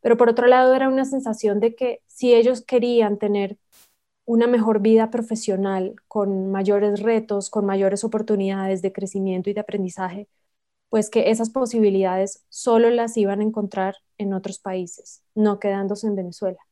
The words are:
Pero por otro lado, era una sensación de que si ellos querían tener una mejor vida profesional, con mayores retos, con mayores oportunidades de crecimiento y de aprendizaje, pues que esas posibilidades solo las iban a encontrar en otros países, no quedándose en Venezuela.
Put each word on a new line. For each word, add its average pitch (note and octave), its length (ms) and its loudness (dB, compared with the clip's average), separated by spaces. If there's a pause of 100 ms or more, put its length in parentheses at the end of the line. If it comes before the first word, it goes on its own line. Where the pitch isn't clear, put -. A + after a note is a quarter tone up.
Pero A#3 160 2
por A#3 120 6
otro A#3 180 2
lado, B3+ 280 6
era C4+ 140 0
una C4 160 0
sensación A3+ 540 -4
de A#3 160 0
que - 320 -6
si B3 260 2
ellos A#3 300 4
querían A#3 540 2
tener G3+ 400 -2 (680)
una A#3 220 2
mejor A3+ 320 2
vida A3 320 4
profesional, G3 840 -4 (120)
con G3 440 -2
mayores G3+ 500 0
retos, A3 480 -2
con G3+ 160 -2
mayores G3 380 0
oportunidades G3 800 -2
de F#3+ 120 -4
crecimiento F#3+ 560 -4
y G#3 40 -4
de G#3 80 -6
aprendizaje, F#3+ 680 -8 (640)
pues A3 180 0
que A3 220 2
esas A3+ 180 -2
posibilidades G3+ 1000 0
solo A#3 400 2
las A#3 280 -2
iban G3+ 220 0
a G#3+ 40 -2
encontrar G#3 520 -4 (220)
en G3 160 -4
otros F#3+ 260 -8
países, - 640 -10 (120)
no G#3 240 2
quedándose G3 480 -4
en G#3 80 -2
Venezuela. F#3 440 -8 (120)